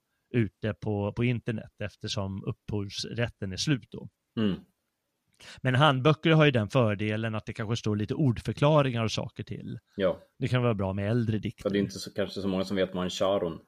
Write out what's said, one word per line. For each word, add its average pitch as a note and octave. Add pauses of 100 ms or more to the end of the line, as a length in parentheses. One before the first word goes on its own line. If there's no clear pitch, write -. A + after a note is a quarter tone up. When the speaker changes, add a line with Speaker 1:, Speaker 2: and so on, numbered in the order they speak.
(340)
Speaker 1:
ute A2
på, G#2
på A#2+
internet A#2 (120)
eftersom G2
upphovsrätten G#2+
är F2+
slut C3+
då. - (300)
Speaker 2:
Mm. G2 (1040)
Speaker 1:
Men B2+
handböcker C#3+
har D#3
ju D3
den G#2+
fördelen A2
att G#2
det G#2+
kanske A2+
står G#2+
lite G#2
ordförklaringar C3+
och A2
saker -
till. G#2 (160)
Speaker 2:
Ja. F#2 (200)
Speaker 1:
Det C3
kan B2
vara A#2+
bra F#2+
med G2+
äldre A2
dikter. -
Speaker 2:
Ja, G#2
det G2+
är G2+
inte F#2+
så, -
kanske F#2+
så G2
många F#2+
som G2
vet F#2
vad F2+
en F2+
charon F#2